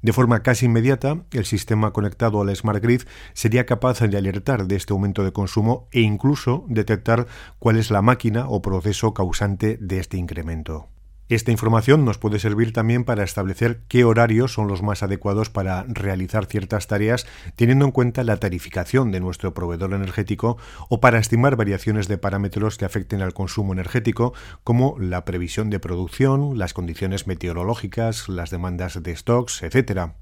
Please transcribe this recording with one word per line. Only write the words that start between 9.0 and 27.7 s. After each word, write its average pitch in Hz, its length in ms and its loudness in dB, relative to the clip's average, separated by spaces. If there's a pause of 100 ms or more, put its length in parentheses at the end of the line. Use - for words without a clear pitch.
causante 101 640 0
de 92 200 -4
este 92 180 -6
incremento. 80 680 -8 (420)
Esta 117 220 2
información 113 520 4
nos 110 140 0
puede 104 200 -2
servir 110 360 0
también 117 300 2
para 110 200 0
establecer 101 640 -2
qué 123 160 6
horarios 117 480 4
son 107 160 -2
los 95 140 -2
más 104 200 -2
adecuados 101 460 -2
para 95 400 -4
realizar 98 560 -2
ciertas 101 420 -4
tareas, 107 400 0 (300)
teniendo 135 300 6
en 131 60 2
cuenta 123 320 2
la 110 120 2
tarificación 98 760 -2
de 92 100 -2
nuestro 90 340 -4
proveedor 87 400 -4
energético, 101 640 -2 (320)
o 117 100 0
para 117 180 6
estimar 120 380 4
variaciones 104 520 0
de 101 100 -2
parámetros 101 580 -2
que - 80 -4
afecten 98 380 -4
al 92 100 -2
consumo 95 400 -4
energético, 113 640 0 (300)
como 123 340 2
la 90 260 -2
previsión 92 460 -4
de 101 100 -2
producción, 131 760 0
las 92 160 -4
condiciones 92 520 -4
meteorológicas, 98 1040 -4